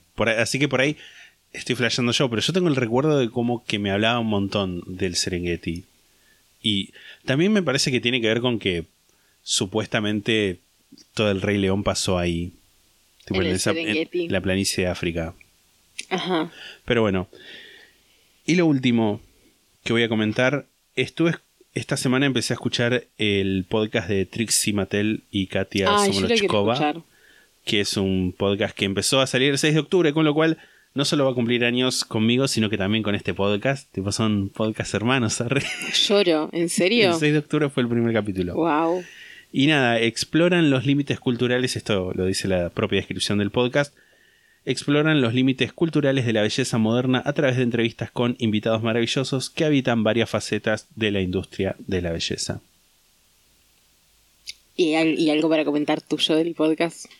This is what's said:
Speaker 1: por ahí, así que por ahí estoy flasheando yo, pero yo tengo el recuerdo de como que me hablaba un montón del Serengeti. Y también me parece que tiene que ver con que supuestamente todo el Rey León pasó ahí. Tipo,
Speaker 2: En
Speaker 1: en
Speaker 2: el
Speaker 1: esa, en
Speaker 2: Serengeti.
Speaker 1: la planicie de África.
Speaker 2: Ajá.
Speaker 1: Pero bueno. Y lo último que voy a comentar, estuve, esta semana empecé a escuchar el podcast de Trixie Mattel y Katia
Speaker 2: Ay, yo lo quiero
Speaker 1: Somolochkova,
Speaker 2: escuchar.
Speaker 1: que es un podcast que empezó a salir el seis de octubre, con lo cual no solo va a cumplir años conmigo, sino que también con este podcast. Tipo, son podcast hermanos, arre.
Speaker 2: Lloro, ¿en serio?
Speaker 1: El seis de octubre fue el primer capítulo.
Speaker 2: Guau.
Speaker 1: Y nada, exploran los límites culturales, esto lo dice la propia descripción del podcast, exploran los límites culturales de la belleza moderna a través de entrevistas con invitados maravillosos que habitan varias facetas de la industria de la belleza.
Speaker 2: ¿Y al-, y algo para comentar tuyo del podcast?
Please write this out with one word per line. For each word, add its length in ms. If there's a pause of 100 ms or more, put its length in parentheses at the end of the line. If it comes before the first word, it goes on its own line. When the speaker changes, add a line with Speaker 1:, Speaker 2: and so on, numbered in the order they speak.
(140)
Speaker 1:
por 140
ahí, 100
así 200
que 100
por 120
ahí 160 (560)
estoy 240
flasheando 360
yo, 180
pero 120
yo 100
tengo 160
el 80
recuerdo 420
de 120
como 340
que 140
me 120
hablaba 300
un 80
montón 580
del 300
Serengeti. 680 (800)
Y 280 (340)
también 280
me 100
parece 280
que 100
tiene 200
que 80
ver 120
con 180
que 260 (580)
supuestamente 1160 (560)
todo 160
el 100
Rey 180
León 260
pasó 340
ahí. 340 (720)
Tipo, 140
Speaker 2:
En 60
Speaker 1:
en 40
Speaker 2:
el 60
Speaker 1:
esa, 140
en 60
Speaker 2:
Serengeti. 520
Speaker 1:
la 120
planicie 440
de 60
África. 440 (760)
Speaker 2:
Ajá. 400 (340)
Speaker 1:
Pero 180
bueno. 260 (1160)
Y 100
lo 100
último 540 (640)
que 80
voy 100
a 60
comentar, 580 (300)
estuve, 380 (400)
esta 220
semana 300
empecé 260
a 40
escuchar 480 (140)
el 500
podcast 400
de 180
Trixie 460
Mattel 580
y 160
Katia 440
Speaker 2:
Ay, 220
yo 80
lo 80
quiero 80 (120)
Speaker 1:
Somolochkova, 260
Speaker 2:
escuchar. 280 (600)
Speaker 1:
que 160
es 160
un 400
podcast 380
que 120
empezó 340
a 60
salir 240
el 80
seis 160
de 60
octubre, 340
con 100
lo 100
cual 220 (380)
no 100
solo 220
va 60
a 20
cumplir 320
años 400
conmigo, 420
sino 220
que 80
también 260
con 100
este 200
podcast. 580
Tipo, 200
son 360
podcast 460
hermanos, 480
arre. 200 (460)
Speaker 2:
Lloro, 460
¿en 160
serio? 420
Speaker 1:
El 60
seis 160
de 60
octubre 280
fue 140
el 80
primer 240
capítulo. 400
Speaker 2:
Guau. 500 (480)
Speaker 1:
Y 140
nada, 340
exploran 720
los 160
límites 340
culturales, 560
esto 380
lo 120
dice 220
la 220
propia 280
descripción 400
del 120
podcast, 440 (720)
exploran 560
los 100
límites 400
culturales 540
de 80
la 80
belleza 340
moderna 480
a 80
través 240
de 60
entrevistas 480
con 280
invitados 440
maravillosos 680
que 160
habitan 400
varias 240
facetas 580 (100)
de 160
la 100
industria 560
de 240
la 100
belleza. 480 (2250)
Speaker 2:
¿Y 180
al-, 240
y 120
algo 180
para 160
comentar 380
tuyo 340
del 180
podcast? 520 (140)